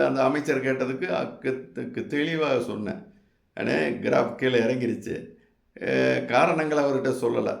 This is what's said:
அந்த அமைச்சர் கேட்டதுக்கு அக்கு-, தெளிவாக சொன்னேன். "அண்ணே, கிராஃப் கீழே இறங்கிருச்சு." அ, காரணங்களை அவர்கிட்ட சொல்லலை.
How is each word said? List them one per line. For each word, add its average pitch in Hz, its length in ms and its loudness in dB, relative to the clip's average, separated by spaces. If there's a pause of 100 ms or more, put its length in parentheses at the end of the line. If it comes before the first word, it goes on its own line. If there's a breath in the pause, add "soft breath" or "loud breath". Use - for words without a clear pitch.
அந்த 135 200 2
அமைச்சர் 143 400 2
கேட்டதுக்கு 131 460 -2
அக்கு-, 131 960 -4
தெளிவாக 147 560 0
சொன்னேன். 107 400 -6 (580 soft breath)
"அண்ணே, 131 180 0 (220)
கிராஃப் 127 340 2
கீழே 127 240 2
இறங்கிருச்சு." 113 800 -2 (440 soft breath)
அ, 131 460 0
காரணங்களை 151 560 2
அவர்கிட்ட 135 360 0
சொல்லலை. 117 400 0